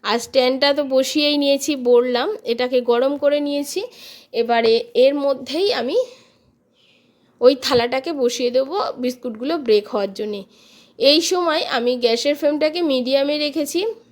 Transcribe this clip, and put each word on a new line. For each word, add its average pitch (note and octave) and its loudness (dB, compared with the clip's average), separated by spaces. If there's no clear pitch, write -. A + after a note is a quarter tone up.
আর G#3 0
স্ট্যান্ডটা C4 2
তো D4 0
বসিয়েই D4 2
নিয়েছি, C#4 0
বললাম, B3 4
এটাকে B3 0
গরম B3+ 2
করে D4 2
নিয়েছি। C#4+ -4
এবারে A#3 2
এর C#4 6
মধ্যেই C#4 -2
আমি C4+ -2
ওই B3 8
থালাটাকে C4 0
বসিয়ে A#3+ 0
দেবো C4+ -2
বিস্কুটগুলো B3+ -6
ব্রেক G#3 2
হওয়ার G3+ -4
জন্যে। G#3 -8
এই D4 4
সময় F4 0
আমি A#3+ 0
গ্যাসের A#3 2
ফ্লেমটাকে D4+ -2
মিডিয়ামে C4+ 0
রেখেছি D4 -2